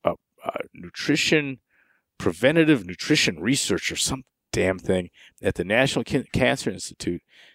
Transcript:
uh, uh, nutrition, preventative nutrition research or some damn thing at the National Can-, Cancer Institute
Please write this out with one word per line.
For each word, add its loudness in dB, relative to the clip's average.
uh, 2
uh, -4
nutrition, -2
preventative 2
nutrition 0
research 0
or -6
some -4
damn 0
thing -2
at 0
the -4
National 2
Can-, -2
Cancer 0
Institute -8